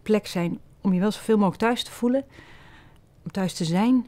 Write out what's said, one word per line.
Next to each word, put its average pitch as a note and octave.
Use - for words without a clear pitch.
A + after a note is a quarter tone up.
plek G#3
zijn F3
om G3
je F3+
wel G#3
zoveel -
mogelijk F#3+
thuis A#3
te -
voelen. B3+
Om -
thuis F#3+
te F3
zijn, G3+